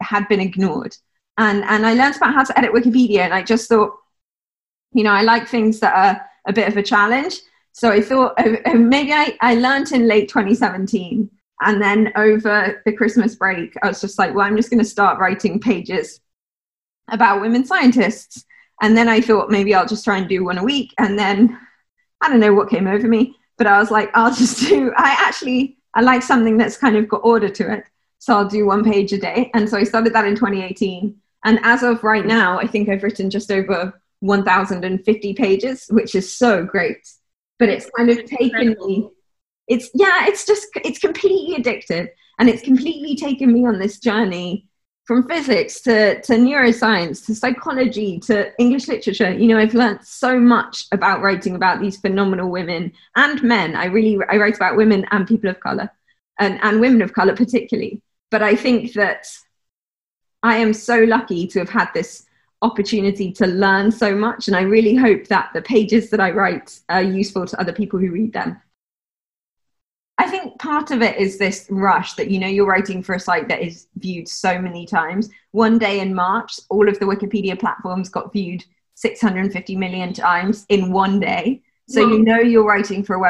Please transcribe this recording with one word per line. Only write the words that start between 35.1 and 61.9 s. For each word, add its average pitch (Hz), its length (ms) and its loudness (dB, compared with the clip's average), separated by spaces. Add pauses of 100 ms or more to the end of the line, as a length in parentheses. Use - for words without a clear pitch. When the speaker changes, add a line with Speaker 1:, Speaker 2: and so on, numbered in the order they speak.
Speaker 1:
pages, 208 560 -2
which 226 260 0
is 190 160 -4
so 202 340 0
great. - 440 -6 (500)
But 226 100 4
it's - 280 -4
kind 240 140 4
of 233 60 4
Speaker 2:
That's 226 140 -10
Speaker 1:
taken 262 160 -2
Speaker 2:
incredible. 226 420 -2
Speaker 1:
me, 196 220 -4 (580)
it's, 240 260 -2
yeah, 359 320 2
it's 403 180 0
just, 415 220 0 (180)
it's - 140 -6
completely 370 640 -2
addictive. 175 460 -4 (320)
And 240 80 6
it's 233 140 0
completely 285 520 -2
taken 269 380 0
me 240 120 2
on 220 140 0
this 202 220 -6
journey 190 640 -4 (380)
from 247 240 0
physics 269 540 -2
to, 214 400 2
to - 100 -2
neuroscience, 233 920 2
to 220 100 -4
psychology, 247 840 -4
to 202 380 0
English 247 300 2
literature. 202 440 -2
You 214 140 2
know, 226 120 6
I've 220 160 2
learned 226 280 0
so 254 380 -2
much 240 500 2
about 196 320 0
writing 190 320 -2
about 180 260 0
these 196 200 -6
phenomenal 190 500 -2
women 175 400 -6 (240)
and 285 300 0
men. 185 320 0
I 160 80 -4
really, 208 340 2 (100)
I 208 100 2
write 208 180 2
about 185 200 0
women 208 360 2
and 196 160 0
people 208 200 0
of 185 120 -6
color, - 280 -6 (520)
and, 196 220 -2
and 214 180 2
women 247 200 4
of 180 120 -2
color 190 240 2
particularly. - 640 -4 (300)
But 214 100 2
I 214 140 2
think 240 380 0
that 202 340 -4 (1120)
I 226 140 2
am 220 160 2
so 220 320 2
lucky 220 420 0
to 185 140 -4
have 185 100 -6
had 190 240 -2